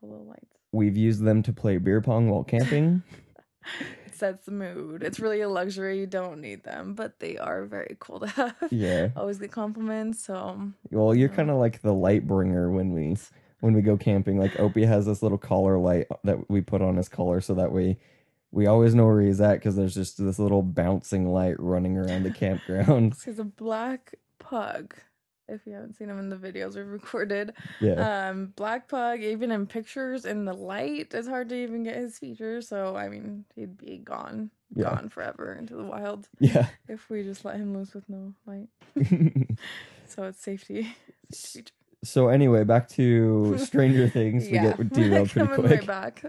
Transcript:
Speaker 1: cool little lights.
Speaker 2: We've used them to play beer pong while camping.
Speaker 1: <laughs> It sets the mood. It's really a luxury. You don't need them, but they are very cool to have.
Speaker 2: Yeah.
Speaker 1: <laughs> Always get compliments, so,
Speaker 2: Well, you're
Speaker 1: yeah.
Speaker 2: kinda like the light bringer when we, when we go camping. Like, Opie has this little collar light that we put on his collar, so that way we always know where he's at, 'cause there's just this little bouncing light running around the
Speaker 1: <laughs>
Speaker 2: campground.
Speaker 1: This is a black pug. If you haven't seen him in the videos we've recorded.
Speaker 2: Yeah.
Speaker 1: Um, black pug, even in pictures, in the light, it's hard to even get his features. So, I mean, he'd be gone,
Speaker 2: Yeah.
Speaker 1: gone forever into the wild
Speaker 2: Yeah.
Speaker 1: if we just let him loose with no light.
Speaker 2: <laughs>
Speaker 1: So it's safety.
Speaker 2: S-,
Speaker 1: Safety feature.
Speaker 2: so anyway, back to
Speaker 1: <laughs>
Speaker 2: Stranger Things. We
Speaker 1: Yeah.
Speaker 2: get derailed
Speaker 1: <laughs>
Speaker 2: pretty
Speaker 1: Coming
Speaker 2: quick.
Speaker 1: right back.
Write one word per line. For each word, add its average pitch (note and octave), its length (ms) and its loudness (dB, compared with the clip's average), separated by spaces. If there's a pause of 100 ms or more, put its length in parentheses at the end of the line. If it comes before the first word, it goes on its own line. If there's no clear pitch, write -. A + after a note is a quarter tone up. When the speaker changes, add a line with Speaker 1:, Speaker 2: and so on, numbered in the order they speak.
Speaker 1:
cool G#3 120 -20
little G#3+ 160 -18
lights. - 280 -20 (160)
Speaker 2:
We've G#2 240 2
used A2 280 2
them A2 180 4
to A#2+ 100 -2
play G2+ 240 0
beer F#2+ 240 2
pong A#2 300 2
while F#2 120 0
camping. D3 680 2
Speaker 1:
<laughs> - 40 -20 (960)
It - 80 -20
sets F#3+ 320 -6
the G3 60 -10
mood. F3 500 -8
It's - 160 -6
really G#3+ 220 -2
a G#3 80 -2
luxury. F#3+ 500 -4
You G3 80 -4
don't F#3 360 -8
need G#2 220 -14
them, G3 300 -10
but A3 240 -10
they - 200 -10
are - 260 -6
very G#3 340 -10
cool - 220 -16
to G#3+ 60 -6
have. A#3+ 280 -4 (160)
Speaker 2:
Yeah. F#2 420 0
Speaker 1:
<laughs> B2+ 40 -12
Always G3+ 220 -6
get G3+ 140 -14
compliments, A3 720 -6
so, G3 460 -8 (200)
Speaker 2:
Well, A2 240 4
you're C3 160 4
Speaker 1:
yeah. G3 60 -6
Speaker 2:
kinda D3+ 180 2
like A#2+ 260 2
the G#2 140 2
light F#2+ 320 4
bringer F#2 440 2
when F#2 220 0
we, E2 240 0 (440)
when A2+ 120 4
we G#2+ 80 6
go G#2 160 4
camping. G2 420 2
Like, G2 220 0
Opie G#2 240 4
has G#2 220 4
this G#2 160 -2
little G2+ 160 2
collar F#2+ 400 2
light F2+ 280 2 (180)
that - 260 -2
we G2+ 100 2
put F#2+ 220 -2
on F#2 140 2
his F2 120 0
collar, F2+ 320 0
so G2 140 -2
that F#2 180 0
way F#2 260 0 (520)
we G#2 160 2
always A2+ 280 8
know A#2 120 8
where G#2+ 160 8
he's G2 180 4
at, G#2 220 6
'cause G2+ 140 0
there's F#2+ 180 0
just F#2+ 280 -6
this F#2+ 160 -2
little G2+ 240 4
bouncing F2+ 680 0
light F#2 260 0
running F2+ 380 0
around F#2 280 -2
the F#2 60 -2
Speaker 1:
<laughs> - 0 -
Speaker 2:
campground. G#2+ 840 2
Speaker 1:
This - 120 -16
is A3 120 -10
a A3 60 -8
black A3+ 680 -8 (240)
pug. - 560 -10 (520)
If G#3+ 200 -16
you G#3 80 -16
haven't A3 240 -16
seen G#3 100 -12
him G3 100 -10
in G3 120 -8
the F#3+ 60 -10
videos F#3+ 380 -10
we've G3+ 140 -12
recorded. G#3 640 -6 (260)
Speaker 2:
Yeah. F#3+ 520 0
Speaker 1:
Um, F#3+ 260 -10
black A3+ 320 -6
pug, A#3+ 320 -4
even A3 320 -4
in G3+ 140 -2
pictures, B3+ 580 -8
in G#3 220 -6
the F#3 80 -6
light, G#3+ 580 -8
it's A#3 160 -8
hard B3+ 220 -8
to B3 40 -8
even A#3 280 -8
get A3+ 140 -8
his A#3+ 220 -10
features. A3+ 480 -10
So, F#3+ 300 -6
I G3+ 140 -8
mean, G#3 340 -14 (100)
he'd G3+ 220 -14
be - 220 -18
gone, - 520 -10 (240)
Speaker 2:
Yeah. - 100 -2
Speaker 1:
gone - 260 -4
forever - 420 -12
into A#3 240 -16
the - 80 -10
wild G#3 540 -12
Speaker 2:
Yeah. C3+ 300 4 (200)
Speaker 1:
if - 220 -16
we G#3 140 -6
just G3 200 -12
let - 120 -10
him G3+ 200 -8
loose G3 160 -12
with G3+ 160 -16
no G3 240 -14 (140)
light. G3+ 220 -16 (280)
Speaker 2:
<laughs> C#3+ 640 2 (480)
Speaker 1:
So - 180 -14
it's F#3+ 180 -14
safety. G#3 540 -10 (340)
Speaker 2:
S-, - 100 -18
Speaker 1:
Safety - 200 -16
feature. - 140 -20 (300)
Speaker 2:
so B2+ 240 4
anyway, B2 360 6
back A#2 260 4
to A2 680 4
Speaker 1:
<laughs> C4+ 80 -2
Speaker 2:
Stranger C3 420 4
Things. A2+ 380 0
We - 80 -4
Speaker 1:
Yeah. A2 220 4
Speaker 2:
get A2 180 -2
derailed G2+ 340 6
Speaker 1:
<laughs> - 20 -4
Speaker 2:
pretty - 180 2
Speaker 1:
Coming - 200 0
Speaker 2:
quick. A3 120 6
Speaker 1:
right G#3 60 -6
back. G3+ 420 -8